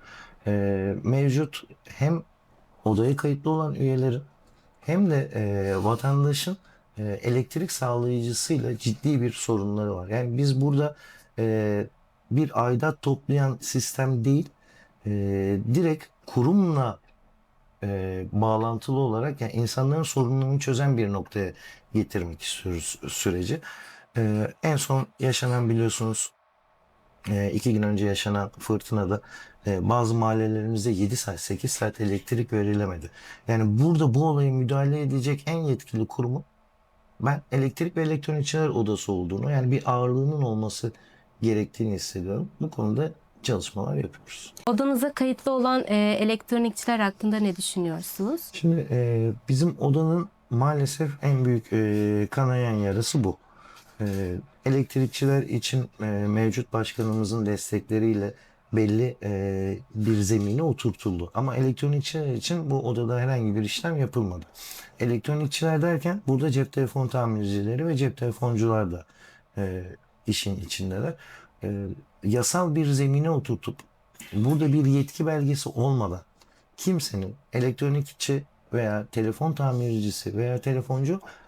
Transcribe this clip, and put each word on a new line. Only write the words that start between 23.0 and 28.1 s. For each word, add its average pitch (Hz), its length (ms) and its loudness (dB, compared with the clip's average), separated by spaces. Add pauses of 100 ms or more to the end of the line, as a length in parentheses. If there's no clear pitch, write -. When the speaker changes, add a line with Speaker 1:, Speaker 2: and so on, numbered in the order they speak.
Speaker 1:
süreci. 95 540 -2 (560)
E, 107 360 0 (100)
en 156 120 2
son 135 320 -2 (120)
yaşanan 123 500 0
biliyorsunuz, 113 600 0 (1000)
e, 101 220 0
iki 110 220 0
gün 107 100 2
önce 104 220 2
yaşanan 101 440 0